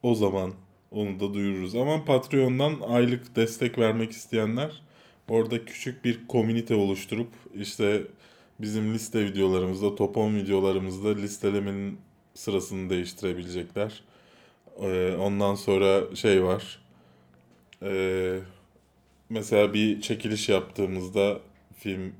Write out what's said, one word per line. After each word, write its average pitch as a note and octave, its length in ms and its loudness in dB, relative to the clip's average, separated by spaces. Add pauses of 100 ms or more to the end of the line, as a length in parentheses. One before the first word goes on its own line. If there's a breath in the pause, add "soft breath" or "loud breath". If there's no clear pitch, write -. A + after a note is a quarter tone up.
O A#2+ 120 4
zaman F#2+ 380 0 (380)
onu G2+ 300 -4
da G2+ 140 -2
duyururuz. G2 400 -2
Ama C#3+ 300 0
Patreon'dan C3 720 2 (120)
aylık B2 480 2
destek A2+ 420 0
vermek A2+ 340 2
isteyenler A#2 720 -2 (460 soft breath)
orada A2+ 360 0
küçük - 400 -10
bir A#2 220 -2
komünite A2+ 480 0
oluşturup G#2 540 0 (260)
işte G#2 480 0 (580 soft breath)
bizim G#2+ 340 -2
liste A2 300 -2
videolarımızda, F#2+ 680 0
top G2+ 220 0
on G#2+ 200 0
videolarımızda F#2+ 720 0
listelemenin G2+ 920 -4 (360)
sırasını F#2 560 -4
değiştirebilecekler. F2+ 1120 -6 (800 soft breath)
Ee, F#2 380 0
ondan G2+ 340 2
sonra G2 640 4
şey F#2+ 280 6
var. F#2 360 -2 (1040 soft breath)
Ee, F#2 560 0 (920 loud breath)
mesela G#2 440 4
bir G#2 260 2
çekiliş G#2+ 480 -4
yaptığımızda G2 920 0 (360)
film F#2+ 420 -8